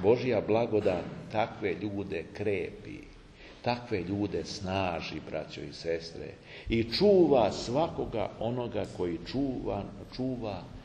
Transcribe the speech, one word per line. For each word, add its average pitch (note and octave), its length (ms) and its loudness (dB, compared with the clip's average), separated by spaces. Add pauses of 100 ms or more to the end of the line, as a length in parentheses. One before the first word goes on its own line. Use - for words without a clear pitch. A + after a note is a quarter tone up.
Božja A#2 380 6
blagodat G#2 640 4 (280)
takve G#2+ 420 0
ljude G2 500 -4 (100)
krepi, G2 640 -4 (640)
takve A#2+ 400 -2
ljude F2+ 420 0
snaži, F#2 760 -2 (100)
braćo D2+ 300 -6
i D2 120 -8
sestre, D#2+ 560 -4 (400)
i A2+ 160 2
čuva D3 680 6
svakoga A#2+ 800 -2 (100)
onoga A2+ 440 -2 (120)
koji F2 300 -2
čuva, A#2+ 560 -2 (340)
čuva A2 460 -4 (220)